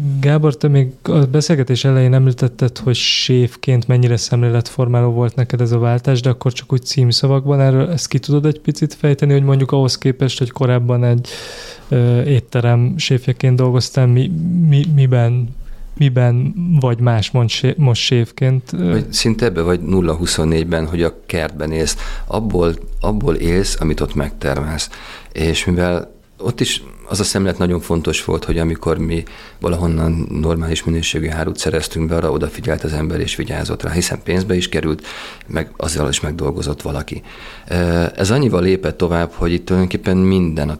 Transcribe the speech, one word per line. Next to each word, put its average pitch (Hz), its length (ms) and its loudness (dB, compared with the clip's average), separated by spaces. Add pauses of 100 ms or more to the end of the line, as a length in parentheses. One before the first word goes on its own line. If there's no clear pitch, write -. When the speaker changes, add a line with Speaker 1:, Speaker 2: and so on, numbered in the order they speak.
(220)
Speaker 1:
Gábor, 147 360 2
te 156 100 0
még 139 200 4 (160)
a - 160 -4
beszélgetés 135 640 2
elején 127 280 4
említetted, 131 640 2
hogy 123 180 0
séfként - 920 0
mennyire 123 300 4
szemléletformáló 120 920 2
volt 117 240 0
neked 123 260 0
ez 117 100 2
a 120 60 2
váltás, 120 440 2
de 131 80 0
akkor 120 240 0
csak - 200 -6
úgy 123 120 0
címszavakban, 135 760 2
erről 135 280 4
ezt 165 180 -2
ki 135 120 0
tudod 143 260 0
egy 151 140 0
picit 151 340 -2
fejteni, 143 400 2
hogy 139 100 4
mondjuk 135 280 2
ahhoz 135 260 2
képest, 131 420 0
hogy 120 120 -2
korábban 123 520 2
egy, 120 240 2 (600)
ö, 120 340 4
étterem 120 760 2
séfjeként 127 580 2
dolgoztál, 127 520 2
mi-, 127 240 4 (360)
mi-, 143 280 4
miben, 123 600 2 (420)
miben 123 560 2 (260)
vagy 123 200 2
más 117 320 2
mond 117 180 2
sé-, 131 280 -2
most 127 240 2
séfként, 127 720 0
ö? 180 160 0
Speaker 2:
Vagy 107 240 0
szinte 113 320 0
ebbe 87 160 0
vagy 87 180 2
nulla 82 360 0
huszonnégyben, 80 720 0
hogy 85 160 -2
a 82 100 0 (120)
kertben 78 460 -6
élsz. 80 260 -2 (280)
Abból, 92 480 0 (260)
abból 98 360 0
élsz, 87 440 0
amit 78 200 -2
ott 73 160 -4
megtermelsz. 71 760 -4 (420)
És 80 340 -2
mivel 87 480 -2 (240)
ott - 240 -6
is - 220 -4 (260)
az 95 100 -4
a 104 40 0
szemlélet 95 340 -2
nagyon 87 220 0
fontos 82 460 -2
volt, 82 180 -4
hogy 82 140 -2
amikor 80 400 -2
mi 82 260 -2 (360)
valahonnan 82 680 0 (140)
normális 80 420 -2
minőségű 82 460 -2
árut 80 280 -4
szereztünk 80 500 -4
be, 82 80 -2
arra 80 160 0
odafigyelt 73 520 -4
az 78 100 -4
ember 80 260 -4
és - 160 -4
vigyázott - 480 -6
rá, - 80 -6
hiszen 87 320 -2
pénzbe 92 320 -2
is 90 140 -2
került, 78 360 -4 (420)
meg 80 300 -8
azzal 76 320 -4
is 67 100 -4
megdolgozott 73 600 -6
valaki. - 400 -8 (480)
Ö, 85 340 0 (120)
ez 95 160 0
annyival 120 300 2
lépett 90 360 0
tovább, 85 380 0
hogy 85 160 -2
itt 87 140 -2
tulajdonképpen 92 520 0
minden 87 520 2
a 76 100 -6